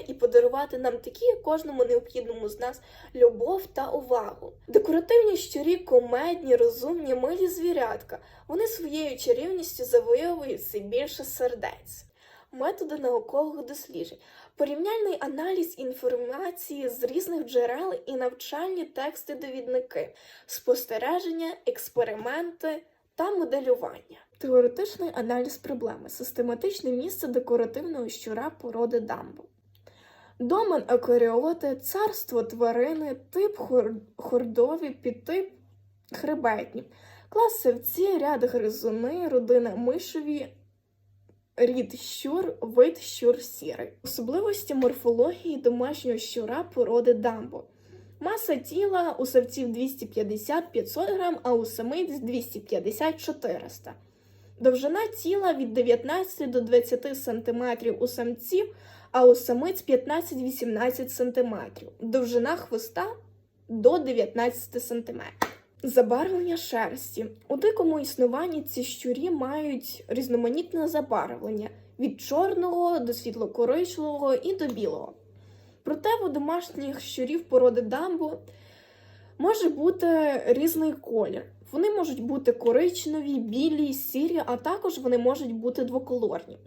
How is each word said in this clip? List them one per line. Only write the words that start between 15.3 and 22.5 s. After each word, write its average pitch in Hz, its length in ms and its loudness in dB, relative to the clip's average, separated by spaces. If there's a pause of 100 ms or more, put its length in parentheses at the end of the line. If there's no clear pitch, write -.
інформації 254 1120 -4
з 254 140 -8
різних 320 420 -2
джерел 254 480 0 (120)
і 269 80 -8
навчальні 294 720 -4
тексти-довідники, 262 1300 -6 (300)
спостереження, 330 1080 -2 (120)
експерименти 302 1200 -4 (320)